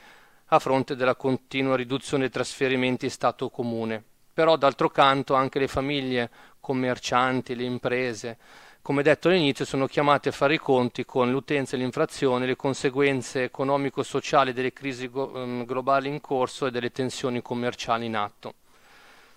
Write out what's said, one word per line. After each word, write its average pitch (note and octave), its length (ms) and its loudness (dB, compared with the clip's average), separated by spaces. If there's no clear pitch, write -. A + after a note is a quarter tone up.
a D#3 120 6
fronte C3+ 380 0
della B2+ 180 2
continua C3+ 640 0
riduzione C3 480 -2
dei B2 80 -2
trasferimenti B2+ 760 0
Stato-comune. A#2 920 -4
Però D#3+ 240 4
d'altro C#3 320 2
canto C#3 460 4
anche C3 240 2
le C3+ 100 0
famiglie, C3 640 -2
commercianti, B2+ 920 0
le A#2+ 100 -6
imprese, B2 760 -4
come C#3 220 0
detto D#3 240 4
all'inizio, D3 360 2
sono C3+ 220 -2
chiamate C#3+ 440 2
a - 20 0
fare D#3 220 2
i D#3+ 40 2
conti B2+ 460 2
con B2 260 0
l'utenza C3+ 460 -2
e - 20 -2
l'inflazione, B2+ 680 0
le B2+ 100 0
conseguenze C3+ 880 0
economico-sociali C#3 1080 0
delle B2+ 200 -2
crisi B2+ 360 -8
go-, B2+ 320 -6
ehm, B2 240 -6
globali C3 440 0
in D3 120 -6
corso C3 460 -2
e B2+ 60 -4
delle A#2+ 180 -2
tensioni B2 520 -4
commerciali A#2+ 640 -2
in A2+ 100 -4
atto. G#2+ 380 -6